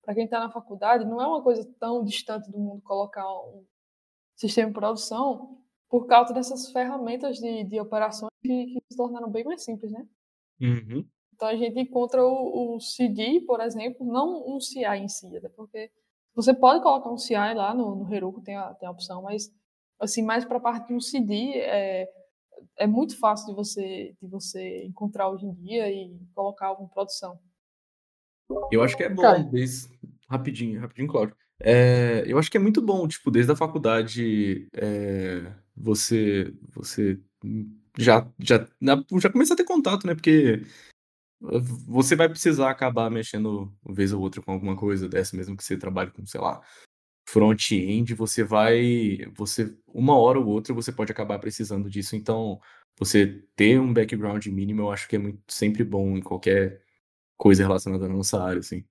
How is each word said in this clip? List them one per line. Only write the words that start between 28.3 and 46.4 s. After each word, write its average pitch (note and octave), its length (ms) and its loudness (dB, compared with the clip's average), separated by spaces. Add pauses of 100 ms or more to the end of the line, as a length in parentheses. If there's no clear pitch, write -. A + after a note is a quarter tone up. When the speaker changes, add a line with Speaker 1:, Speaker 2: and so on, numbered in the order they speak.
Speaker 2:
Eu A2+ 120 6
acho B2+ 120 2
que E3+ 80 -2
é - 60 -2
bom, F#3+ 120 0
Speaker 3:
Cara. F#3 220 8
Speaker 2:
desde, B2+ 460 -4 (400)
rapidinho, A#2 500 -6
rapidinho, B2 280 -8
Cláudio. D3+ 280 0 (240)
É, B2 680 6
eu B2+ 100 2
acho D#3 140 2
que - 60 2
é - 20 6
muito G#3+ 220 4
bom, F#3+ 260 0
tipo, - 240 -2
desde A#2+ 200 6
a D3+ 40 6
faculdade, A2+ 1200 0
é, G2 760 -4 (240)
você, G#2 800 0 (180)
você F#2+ 480 -2 (800)
já, B2 300 8 (120)
já, A#2 280 4 (120)
na-, C3+ 240 4 (160)
já F#3+ 120 2
começa D4+ 220 4
a E4+ 40 0
ter F4+ 80 2
contato, G3+ 400 0
né? F3 80 0
Porque D3+ 500 6 (1200)
você C3+ 280 4
vai E3 140 4
precisar D3 400 2
acabar A#2 420 -2
mexendo G#2+ 600 -4 (140)
uma G2 80 -12
vez G2 200 2
ou G2 80 -2
outra F#2+ 200 -6
com F#2+ 100 -8
alguma F#2+ 240 -4
coisa G2 320 -2
dessa, F#2 280 -2
mesmo F#2 200 -8
que G2 80 -14
você G2 140 -4
trabalhe F#2 320 -6
com, - 160 -18
sei - 160 -10